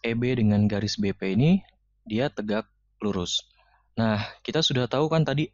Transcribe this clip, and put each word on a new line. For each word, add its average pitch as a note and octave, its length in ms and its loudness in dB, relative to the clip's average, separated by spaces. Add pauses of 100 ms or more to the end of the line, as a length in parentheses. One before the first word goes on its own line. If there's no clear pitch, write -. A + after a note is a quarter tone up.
E A#2 80 -2
B B2 240 0
dengan G#2 320 4
garis G2+ 320 -4
B G2+ 100 0
P F#2+ 220 -4
ini, D3+ 240 4 (480)
dia A#2 240 -2
tegak G#2+ 400 -4 (320)
lurus. F#2+ 420 -4 (540)
Nah, A2 260 0 (220)
kita D3+ 160 -2
sudah C3 240 0
tahu C#3+ 240 0
kan D#3+ 160 2
tadi C#3+ 280 -2